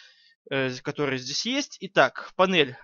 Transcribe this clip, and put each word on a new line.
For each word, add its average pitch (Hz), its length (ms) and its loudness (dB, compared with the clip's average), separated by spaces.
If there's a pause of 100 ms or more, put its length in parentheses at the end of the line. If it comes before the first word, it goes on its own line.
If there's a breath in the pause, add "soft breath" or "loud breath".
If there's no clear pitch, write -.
(500 loud breath)
э, 135 260 0
которые 139 420 -2
здесь 127 260 -6
есть. 269 360 -4
Итак, 160 560 0
панель 170 480 2